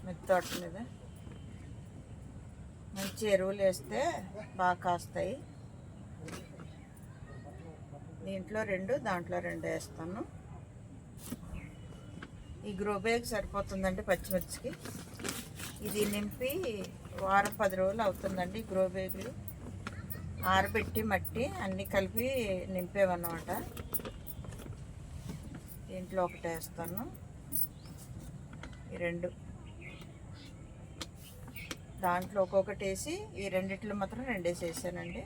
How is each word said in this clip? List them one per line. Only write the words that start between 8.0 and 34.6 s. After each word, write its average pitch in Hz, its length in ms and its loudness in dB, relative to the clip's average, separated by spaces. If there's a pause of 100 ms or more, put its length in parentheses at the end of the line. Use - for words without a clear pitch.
దీంట్లో 190 340 -2 (120)
రెండు, 190 220 2 (140)
దాంట్లో 175 400 2
రెండు 170 260 -2
వేస్తాను. 170 500 -4 (2500)
ఈ 208 140 -2
గ్రో 202 140 4 (100)
బ్యాగ్ 233 280 6
సరిపోతుందండి 196 800 2
పచ్చిమిర్చికి. 185 600 2 (1160)
ఇది 208 140 4 (120)
నింపి 214 380 0 (720)
వారం 202 360 8
పది 185 200 6
రోజులు 208 260 6
అవుతుందండి. 185 540 2 (100)
గ్రో 190 140 8 (120)
బ్యాగులు 190 360 -2 (1200)
ఆరబెట్టి 202 480 6 (100)
మట్టి 220 320 2 (200)
అన్నీ 190 300 0
కలిపి 208 340 4 (460)
నింపేవన్నమాట. 175 760 4 (2500)
దీంట్లో 185 360 2
ఒకటి 175 240 -4
వేస్తాను, 165 540 -2 (1900)
ఈ 180 120 -6
రెండు 175 240 2 (2750)
దాంట్లో 185 420 4
ఒక్కొక్కటి 190 440 4
వేసి, 190 240 0 (280)
ఈ 202 40 -2 (100)
రెండిట్లో 190 460 2
మాత్రం 220 200 -2 (100)
రెండేసి 175 360 2